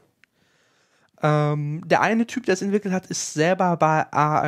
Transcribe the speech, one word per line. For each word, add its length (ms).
Ähm, 640
der 160
eine 240
Typ, 220
der 80
es 80
entwickelt 320
hat, 100
ist 300
selber 420
bei 340
A 280
R 80